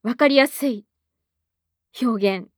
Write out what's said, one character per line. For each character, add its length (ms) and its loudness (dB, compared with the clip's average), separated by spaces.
わ 120 -4
か 140 2
り 80 4
や 100 6
す 200 -6
い 180 -4
表 380 0
現。 200 -14